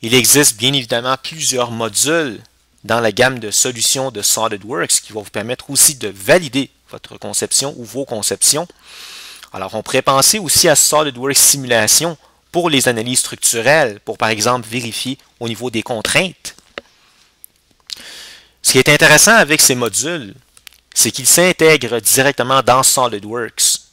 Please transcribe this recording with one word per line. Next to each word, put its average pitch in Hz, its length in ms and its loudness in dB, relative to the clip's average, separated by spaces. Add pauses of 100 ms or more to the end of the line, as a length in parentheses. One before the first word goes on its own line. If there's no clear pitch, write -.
Il 117 120 -2
existe 139 420 4
bien 123 160 -2
évidemment 127 440 -2
plusieurs 131 540 -4
modules 117 720 -4 (420)
dans 110 160 0
la 110 120 0
gamme 123 260 0
de 110 120 -10
solutions 127 600 -2
de 104 120 -10
SolidWorks 110 800 -2
qui - 100 -20
vont 104 100 -10
vous 98 80 -16
permettre 123 400 -8
aussi 139 260 0
de 113 120 -8
valider 127 640 0 (200)
votre - 280 -20
conception 110 580 -4
ou 120 80 -14
vos 123 200 -8
conceptions. 127 640 -2 (840)
Alors, 95 220 -10
on 107 80 -6
pourrait 131 200 -2
penser 135 360 2
aussi 170 300 0
à 147 80 6
SolidWorks 139 600 0
Simulation 131 800 2 (360)
pour 170 180 0
les 135 160 2
analyses 123 320 -2
structurelles, 120 840 0
pour 107 160 -8
par 113 120 -2
exemple 113 400 -2
vérifier 120 500 -8 (220)
au 117 80 -6
niveau 117 220 -6
des 113 120 -4
contraintes. 143 720 -4 (2000)
Ce - 100 0
qui 131 60 4
est 131 100 4
intéressant 151 460 6
avec 156 260 4
ces - 140 4
modules, 123 640 -4 (580)
c'est - 160 0
qu'ils 127 160 -6
s'intègrent 156 720 4
directement 131 640 2
dans 123 220 4
SolidWorks 113 960 -2 (120)